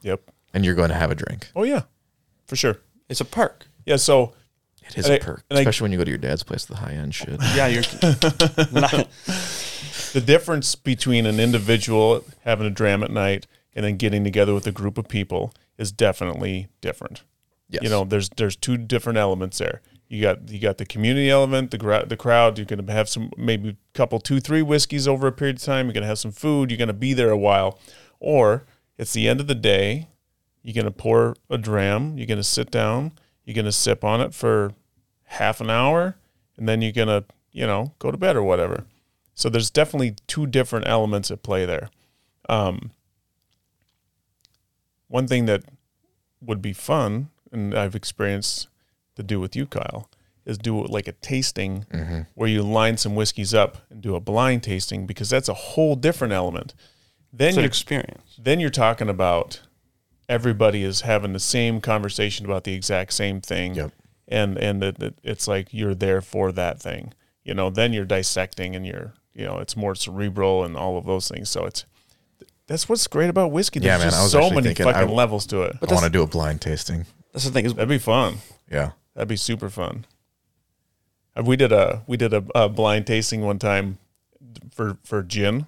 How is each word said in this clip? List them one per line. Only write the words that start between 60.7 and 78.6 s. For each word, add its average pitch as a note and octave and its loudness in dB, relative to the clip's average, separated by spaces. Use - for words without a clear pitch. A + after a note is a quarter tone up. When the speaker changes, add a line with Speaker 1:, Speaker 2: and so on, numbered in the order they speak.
Speaker 1:
is F#2+ -2
having G#2 0
the F#2+ -6
same A#2 0
conversation G#2 -2
about G2 -2
the F#2+ -6
exact F#2+ -4
same G2 -4
thing. F2+ -6
Speaker 2:
Yep. D2 -6
Speaker 1:
And, G#2 -2
and G2+ -2
that, G2 -4
that G#2 -8
it's A2+ -6
like G2 -4
you're G#2 -4
there F#2+ 0
for F#2+ -4
that F2+ -4
thing. - -10
You F#2 -10
know, F#2+ -2
then A2 2
you're G#2 -2
dissecting F#2 -4
and F#2 -8
you're, F#2 -12
you - -12
know, F#2+ -8
it's - -10
more G2+ -2
cerebral F#2+ 0
and E2+ -6
all F2+ -4
of E2+ -6
those F#2+ -2
things. - -8
So F2 -4
it's, - -8
that's D#3+ -4
what's A3+ 0
great D#3+ 0
about F3+ 2
whiskey. D#3 -2
Speaker 2:
Yeah, F#2 4
Speaker 1:
There's E2+ 2
Speaker 2:
man, E2+ 2
Speaker 1:
just E2+ 2
Speaker 2:
I F#2+ 4
was G2+ 4
Speaker 1:
so C#3+ 6
Speaker 2:
actually F3+ 4
Speaker 1:
many B2+ 2
Speaker 2:
thinking F2 0
I - 6
Speaker 1:
fucking F#2+ 2
Speaker 2:
w-, G#2+ 0
Speaker 1:
levels G#2+ 2
to F#2+ -2
it. F2 -4
Speaker 3:
But - 0
Speaker 2:
I F2+ 6
wanna F2 4
Speaker 3:
that's E2 2
Speaker 2:
do F#2 4
a D#2 2
blind D#2 -2
tasting. E2 -4
Speaker 3:
That's B2+ -6
the C3 -2
thing B2 0
is A#2+ 0
Speaker 1:
That'd A2 -2
be C#3+ 2
fun. A2+ 2